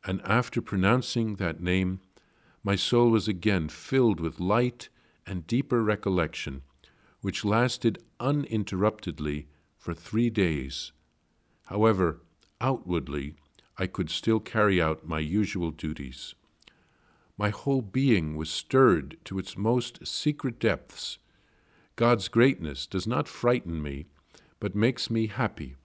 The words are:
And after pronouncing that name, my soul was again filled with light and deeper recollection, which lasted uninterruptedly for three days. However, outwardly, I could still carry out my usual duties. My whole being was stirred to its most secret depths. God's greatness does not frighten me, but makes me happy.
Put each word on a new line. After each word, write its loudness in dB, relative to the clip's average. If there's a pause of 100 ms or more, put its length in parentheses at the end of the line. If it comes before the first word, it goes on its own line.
And -2
after 0
pronouncing 0
that -4
name, 0 (640)
my 2
soul 4
was 4
again 0
filled 0
with -4
light 0 (360)
and -8
deeper 2
recollection, -2 (600)
which -6
lasted 2 (160)
uninterruptedly -2 (280)
for -8
three 0
days. -2 (760)
However, 2 (400)
outwardly, -2 (420)
I -2
could -2
still 0
carry 2
out 0
my -2
usual -2
duties. -8 (1000)
My 2
whole 0
being 2
was -4
stirred 4
to -6
its -6
most -2
secret -4
depths. -4 (760)
God's 2
greatness 2
does -4
not -2
frighten -2
me, -8 (520)
but -4
makes 0
me 0
happy. -4